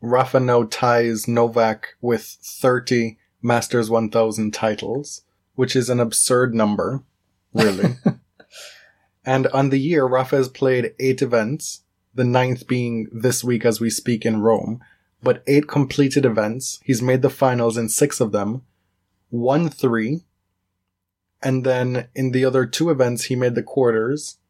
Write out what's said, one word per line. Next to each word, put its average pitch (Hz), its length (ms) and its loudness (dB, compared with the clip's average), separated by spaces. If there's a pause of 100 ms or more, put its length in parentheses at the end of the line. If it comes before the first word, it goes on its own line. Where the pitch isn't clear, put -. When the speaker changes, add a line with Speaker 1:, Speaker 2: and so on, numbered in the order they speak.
Speaker 1:
Rafa 127 380 2
now 123 240 2
ties 117 640 0
Novak 117 720 0
with 120 400 -4
thirty 123 800 -2 (220)
Masters 120 480 0
one 113 200 0
thousand 110 440 0
titles, 113 680 -6 (340)
which 127 200 0
is 123 140 0
an 120 100 0
absurd 123 540 0
number, 107 500 0 (500)
really. 107 500 2
Speaker 2:
<laughs> - 20 -2 (1200)
Speaker 1:
And 131 220 2
on 135 220 0
the 135 100 0
year, 147 260 2
Rafa 127 300 0
has 131 140 2
played 127 500 0
eight 131 220 0
events, 120 640 -2 (300)
the 123 120 0
ninth 127 420 0
being 120 460 -4
this 120 280 0
week 123 220 -2
as 113 160 2
we 113 100 -2
speak 110 360 -4
in 110 160 0
Rome, 113 400 0 (400)
but 123 260 0
eight 143 180 4
completed 139 600 2
events. 110 580 -2
He's 123 180 0
made 127 200 2
the 135 80 4
finals 120 480 0
in 117 100 -2
six 143 320 0
of 107 140 0
them, 107 300 -4 (680)
won 135 380 0
three, 123 560 -2 (1160)
and 131 240 -2
then 127 480 -2
in 131 200 -2
the 131 100 0
other 131 220 2
two 160 240 -2
events, 123 360 0
he 127 120 -2
made 123 180 0
the 120 80 -2
quarters 123 760 -2 (100)